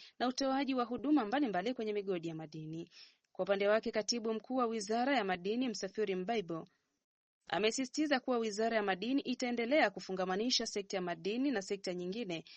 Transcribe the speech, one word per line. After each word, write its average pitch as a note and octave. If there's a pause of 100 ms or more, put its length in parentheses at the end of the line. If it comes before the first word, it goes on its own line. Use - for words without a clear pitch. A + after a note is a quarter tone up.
(180)
na A#3
utoaji C4+
wa B3
huduma B3
mbalimbali G#3
kwenye A3
migodi F#3+
ya E3
madini. D#3+ (400)
Kwa -
upande G3
wake, A3
Katibu A3
Mkuu A3
wa B3+
Wizara A3+
ya G#3+
Madini, G3
Msafiri G3
Mbaibo, F#3 (800)
amesisitiza B3+
kuwa B3+
Wizara A3+
ya G#3
Madini G3+
itaendelea A#3+
kufungamanisha F#3+
sekta G3
ya F#3
madini F#3+
na G#3
sekta G3
nyingine F3+ (140)